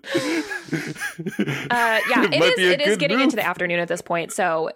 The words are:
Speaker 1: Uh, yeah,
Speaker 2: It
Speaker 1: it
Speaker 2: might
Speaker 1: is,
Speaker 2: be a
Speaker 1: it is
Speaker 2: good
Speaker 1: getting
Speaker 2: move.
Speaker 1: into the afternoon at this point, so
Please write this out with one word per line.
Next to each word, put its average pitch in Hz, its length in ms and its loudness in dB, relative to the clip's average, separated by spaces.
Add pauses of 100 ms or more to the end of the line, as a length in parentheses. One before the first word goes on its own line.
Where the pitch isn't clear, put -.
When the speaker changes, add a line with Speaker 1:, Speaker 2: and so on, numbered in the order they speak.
Speaker 1:
Uh, 220 1900 -2 (100)
yeah, 240 160 2
Speaker 2:
It 180 100 0
Speaker 1:
it - 40 4
Speaker 2:
might 175 120 6
Speaker 1:
is, - 40 2
Speaker 2:
be 185 120 2
a 180 40 6
Speaker 1:
it 180 100 2
is 190 80 2
Speaker 2:
good 220 100 2
Speaker 1:
getting 277 180 2
Speaker 2:
move. 269 80 4
Speaker 1:
into 247 120 2
the 185 80 0
afternoon 175 340 0
at 170 80 -2
this 170 140 -4
point, 170 300 -2
so 165 440 0